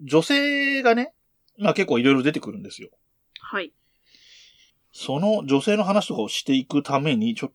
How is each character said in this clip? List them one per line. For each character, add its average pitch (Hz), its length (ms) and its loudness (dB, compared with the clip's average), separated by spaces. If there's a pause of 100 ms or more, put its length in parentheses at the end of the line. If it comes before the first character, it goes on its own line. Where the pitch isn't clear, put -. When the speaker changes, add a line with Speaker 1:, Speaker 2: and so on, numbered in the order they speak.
Speaker 1:
女 147 180 4
性 277 600 0
が 240 120 6
ね、 247 200 -2 (420)
ま - 140 0
あ - 40 2
結 190 120 0
構 123 120 2
い 120 40 2
ろ 135 100 6
い - 20 4
ろ 131 80 2
出 151 100 2
て - 80 -4
く 104 120 -10
る 104 60 -12
ん - 40 -14
で 95 80 -16
す - 120 -18
よ。 - 80 -20 (500)
Speaker 2:
は - 200 -8
い。 170 120 -10 (1200)
Speaker 1:
そ 139 280 -6
の 202 260 0
女 135 140 4
性 208 160 2
の 110 80 0
話 104 240 0
と - 80 -6
か 110 60 -2
を 104 60 -4
し - 140 -6
て 135 120 0
い 131 120 2
く 143 160 0
た 139 160 0
め 143 180 0
に、 113 180 0
ち - 100 -10
ょ - 20 -4
っ - 80 -10